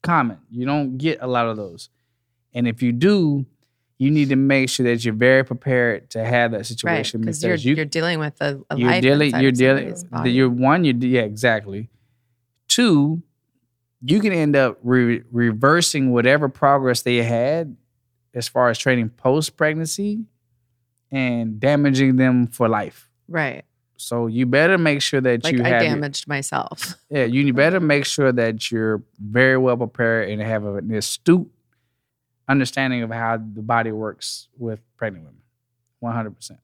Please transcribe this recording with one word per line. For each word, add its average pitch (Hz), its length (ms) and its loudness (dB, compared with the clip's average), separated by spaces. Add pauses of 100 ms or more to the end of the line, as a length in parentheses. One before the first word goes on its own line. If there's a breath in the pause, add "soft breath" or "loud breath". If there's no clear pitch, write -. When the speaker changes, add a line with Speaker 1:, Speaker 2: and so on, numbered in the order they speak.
Speaker 1:
common. 127 380 0 (100)
You 123 160 -6
don't 139 320 -2
get 156 240 -4
a 127 60 -8
lot 120 200 0
of 110 100 -6
those. 95 320 -14 (640)
And 120 140 -2
if 117 140 -4
you 120 100 0
do, 147 540 2 (520)
you 135 140 0
need 147 180 2
to 139 60 2
make 135 340 2
sure - 180 -2
that 117 180 0
you're 113 80 0
very 127 320 4
prepared 123 680 -2
to 113 140 -6
have 120 260 2
that 110 60 -4
Speaker 2:
Right, 107 80 -6
Speaker 1:
situation 120 580 -4
Speaker 2:
'cause 151 200 -4
you're, 180 100 0
Speaker 1:
because 156 120 -4
you, 156 100 2
Speaker 2:
you're 156 100 -4
dealing 160 340 -2
with 147 220 -6
a, 143 180 -4 (120)
a 147 60 -4
Speaker 1:
you're 120 120 2
Speaker 2:
life - 140 2
Speaker 1:
dealing, 143 240 4
Speaker 2:
inside 131 140 0
Speaker 1:
you're 135 100 4
Speaker 2:
of 123 60 0
Speaker 1:
dealing, 135 260 4
Speaker 2:
somebody's - 200 -10
Speaker 1:
the, - 60 -18
Speaker 2:
body. 98 220 -2
Speaker 1:
you're, 127 180 4
one, 131 340 2
you're, 135 120 2
yeah, 123 260 0
exactly. 107 680 -4 (760)
Two, 160 540 2 (840)
you 185 160 2
can 208 140 0
end 151 220 2
up 131 260 2
re-, 120 400 2 (100)
reversing 131 800 2
whatever 131 380 2
progress 135 540 0
they 123 140 0
had 120 600 -2 (560)
as 120 140 -6
far 123 220 2
as 113 100 -2
training 120 300 0
post-pregnancy 160 1160 -2 (840)
and 120 480 -4
damaging 135 560 4
them 127 320 4
for 117 200 0
life. 104 400 -4 (200)
Speaker 2:
Right. 156 380 -6 (320)
Speaker 1:
So 120 300 -6
you 117 200 0
better 156 320 4
make 147 240 0
sure 139 180 0
that 123 220 0
Speaker 2:
Like, 160 100 0
Speaker 1:
you 123 100 2
Speaker 2:
I - 40 2
Speaker 1:
have 120 160 2
your 156 80 0
Speaker 2:
damaged 143 360 -6
myself. - 760 -6
<laughs> - 80 -20
Speaker 1:
Yeah, 135 140 2
you 131 280 2
better 160 260 4
make 143 260 2
sure 135 260 2
that 113 400 -2
you're 110 320 -2 (160)
very 123 380 2
well 127 200 2
prepared 113 520 -2
and 107 120 -6
have 107 240 -4
an 101 260 -6
astute 170 600 0 (960)
understanding 131 560 -2
of 113 80 -8
how 113 260 -4
the 110 240 -12
body 113 300 -2
works - 560 -10 (100)
with 113 220 -8 (180)
pregnant 95 280 -10
women. - 160 -20 (580)
One 117 160 -8
hundred 110 200 -8
percent. - 280 -20